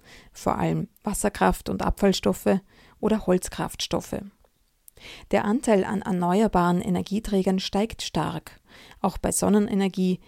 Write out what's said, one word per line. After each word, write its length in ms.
vor 260
allem 300
Wasserkraft 640
und 120
Abfallstoffe 800
oder 260
Holzkraftstoffe. 960
Der 140
Anteil 380
an 180
erneuerbaren 800
Energieträgern 760
steigt 420
stark, 600
auch 160
bei 140
Sonnenenergie, 960